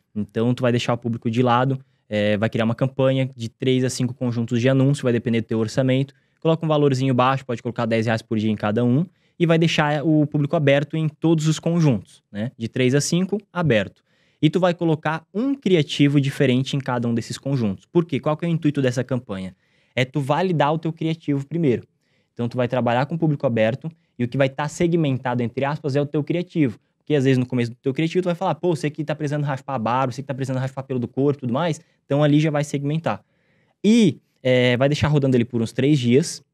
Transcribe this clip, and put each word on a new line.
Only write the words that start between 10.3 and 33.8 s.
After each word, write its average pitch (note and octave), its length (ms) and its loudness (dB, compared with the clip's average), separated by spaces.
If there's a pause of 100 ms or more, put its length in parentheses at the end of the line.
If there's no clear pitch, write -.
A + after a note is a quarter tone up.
aberto C#3+ 400 2
em D#3+ 120 -2
todos D#3+ 380 0
os D#3 120 0
conjuntos, D#3 640 0 (100)
né? G#2 260 -6
De A2+ 100 -6
três B2+ 260 2
a C#3+ 60 4
cinco, F#3 380 -2 (140)
aberto. C#3+ 500 0 (400)
E D3+ 80 4
tu G3 80 -2
vai F3 160 2
colocar D#3+ 580 -2
um C4+ 220 -2
criativo D3 680 2
diferente C3 560 0
em C#3 40 -2
cada B2 260 -4
um A#2 80 0
desses - 240 -6
conjuntos. A#2 480 -4
Por E3+ 180 0
quê? C#3+ 140 -4
Qual D3+ 180 -2
que E3 80 -8
é E3+ 40 -2
o - 20 -2
intuito D#3 320 0
dessa B2 220 0
campanha? F#2+ 500 -8 (400)
É B2 100 0
tu C3+ 160 -4
validar D3 540 0
o E3 40 -2
teu D#3+ 140 -4
criativo D#3+ 540 -4
primeiro. D3+ 400 0 (460)
Então, A#2 160 -4
tu A#2 80 -8
vai B2 120 2
trabalhar A#2+ 380 0
com F3 80 -8
o D#3+ 40 -6
público D3+ 280 0
aberto A#2 440 0 (280)
e B2 60 -2
o A#2+ 40 -4
que C3 100 -8
vai C#3 100 2
tá D3 180 -6
segmentado, C#3+ 760 -2
entre A#2+ 220 -4
aspas, C#3+ 300 -4
é C#3+ 60 2
o C#3+ 60 -2
teu D3 180 -4
criativo. E3 540 -2 (200)
Porque, - 160 -4
às C3+ 100 2
vezes, C3+ 140 4
no B2+ 60 0
começo A#2+ 280 -2
do - 40 -18
teu C#3 160 -4
criativo, E3 300 -2
tu F3+ 40 -6
vai F3 80 -2
falar, F3 200 -2
"Pô, F3 200 -2
você D3+ 140 -4
que D3+ 160 -6
tá D3+ 100 -4
precisando D3 300 -4
raspar C#3 300 -6
a B2+ 40 -4
barba, B2 340 0
você C3 100 -10
que - 60 -14
tá C#3 60 -8
precisando B2+ 260 -4
raspar C3 240 -8
pelo B2+ 160 -6
do A#2+ 80 -4
corpo C#3 300 0
e - 20 -20
tudo A#2+ 120 -6
mais", D#3 280 -2 (260)
então C#3+ 160 0
ali D3 180 4
já D#3 100 0
vai C#3+ 140 -2
segmentar. C#3+ 580 -4 (600)